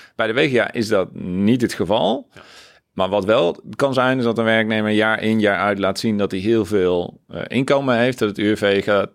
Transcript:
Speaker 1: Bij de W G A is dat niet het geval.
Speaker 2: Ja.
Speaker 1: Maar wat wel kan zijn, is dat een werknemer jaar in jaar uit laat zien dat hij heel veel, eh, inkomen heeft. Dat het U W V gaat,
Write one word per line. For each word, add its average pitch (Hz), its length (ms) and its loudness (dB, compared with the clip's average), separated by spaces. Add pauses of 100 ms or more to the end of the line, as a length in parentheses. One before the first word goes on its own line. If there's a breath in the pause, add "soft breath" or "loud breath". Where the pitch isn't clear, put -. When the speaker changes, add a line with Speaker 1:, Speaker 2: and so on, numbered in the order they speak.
(160 loud breath)
Speaker 1:
Bij 113 120 -2
de 110 60 -2
W 123 60 0 (160)
G 117 40 4
A - 140 -2
is 110 140 -2
dat 98 320 0
niet 101 420 0
het 110 120 0
geval. 139 600 -2
Speaker 2:
Ja. - 80 -20 (500 loud breath)
Speaker 1:
Maar 92 180 -2
wat 98 160 0
wel 107 380 0 (120)
kan 139 180 -2
zijn, 127 240 0
is 123 60 -2
dat 113 140 -2
een 113 60 0
werknemer 110 480 0
jaar 107 300 2
in 110 180 0
jaar 101 180 2
uit 98 220 0
laat 98 200 -2
zien 110 180 -2
dat 101 140 0
hij 98 80 -4
heel 110 260 2
veel, 90 640 0
eh, - 180 -10
inkomen 135 500 0
heeft. 123 220 0
Dat 107 100 0
het 98 80 -6
U 104 160 2
W 101 40 0
V 101 260 2
gaat, 101 320 0